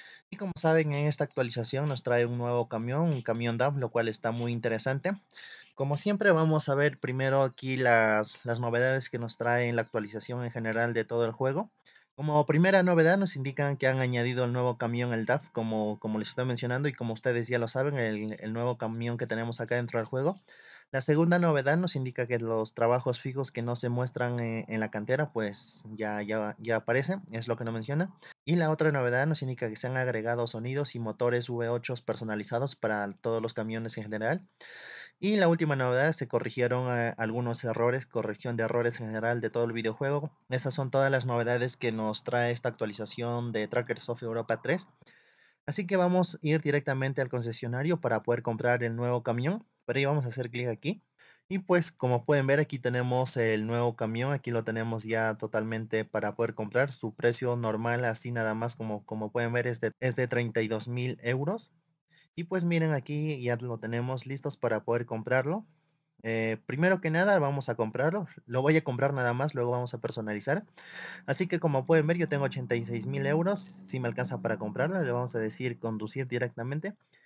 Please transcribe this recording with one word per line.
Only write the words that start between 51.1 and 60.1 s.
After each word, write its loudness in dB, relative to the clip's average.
Y -4
pues, 2
como 0
pueden 4
ver, 6
aquí 0
tenemos 0
el 2
nuevo 0
camión. -2
Aquí -4
lo 0
tenemos -4
ya 0
totalmente -2
para -2
poder 0
comprar. 0
Su -8
precio 0
normal, 0
así -4
nada 0
más, -4
como, -8
como -6
pueden -2
ver, 0
es -4
de, 0
es 0